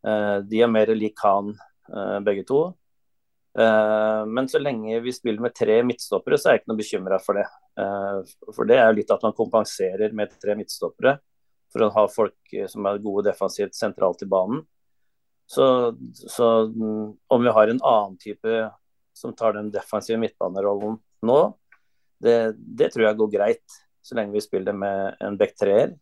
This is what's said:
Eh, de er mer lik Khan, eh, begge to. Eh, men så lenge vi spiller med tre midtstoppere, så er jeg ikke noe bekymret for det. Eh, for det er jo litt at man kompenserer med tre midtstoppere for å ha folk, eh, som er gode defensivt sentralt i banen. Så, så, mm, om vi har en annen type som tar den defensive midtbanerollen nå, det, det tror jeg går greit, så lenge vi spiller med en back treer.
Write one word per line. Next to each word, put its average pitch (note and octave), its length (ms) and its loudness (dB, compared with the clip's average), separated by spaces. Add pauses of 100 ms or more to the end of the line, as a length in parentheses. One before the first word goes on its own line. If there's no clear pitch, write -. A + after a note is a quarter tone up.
Eh, G#2 380 0
de A2 200 -2
er A#2 60 6
mer A2 280 4
lik G#2+ 200 -4
Khan, G2+ 380 0 (400)
eh, G2 260 -4
begge G2+ 280 -2
to. E3 280 0 (800)
Eh, G#2+ 720 2
men A#2+ 220 -4
så D3 140 -2
lenge A2+ 420 -4
vi B2 80 -4
spiller A2+ 300 -4
med A#2+ 120 -4
tre A2 300 2
midtstoppere, B2 560 -2
så - 100 2
er - 80 6
jeg - 60 -2
ikke - 100 -10
noe G#2+ 80 -4
bekymret F#2+ 400 -2
for - 140 -4
det. G2+ 100 0 (320)
Eh, G2 440 -6 (340)
for A2+ 100 -2
det A2+ 140 6
er A#2 100 8
jo A2 80 4
litt G#2 140 -2
at G#2 120 0
man G#2+ 100 0
kompenserer G#2 800 -2
med G#2+ 260 -6
tre G#2 160 -4
midtstoppere A2 640 -4 (520)
for - 100 -4
å G#2+ 120 2
ha G#2+ 140 4
folk, G#2 260 -2 (200)
eh, G2 140 -6
som G#2 180 -10
er G2+ 120 -2
gode G2+ 280 -4
defensivt G2 500 -4
sentralt G2 480 -2
i - 20 -8
banen. G2 400 0 (840)
Så, C3+ 160 2 (480)
så, A2+ 600 0
mm, G#2+ 440 -6 (120)
om A#2+ 140 4
vi B2 80 4
har G#2+ 160 6
en A#2+ 160 -2
annen G#2 340 2
type A2 540 -4 (420)
som A#2+ 220 -14
tar A2+ 180 0
den G#2+ 160 -6
defensive G#2 480 -6
midtbanerollen G2+ 800 -4 (260)
nå, C#3+ 300 4 (680)
det, A#2 340 2
det B2+ 380 -4
tror A#2 160 2
jeg G#2+ 80 -2
går G#2+ 160 0
greit, G#2 460 -2 (220)
så - 140 -16
lenge G#2+ 160 -4
vi G#2 80 0
spiller G2 340 -4
med G2 460 -4
en G2+ 180 -6
back G2+ 200 0
treer. G#2 440 2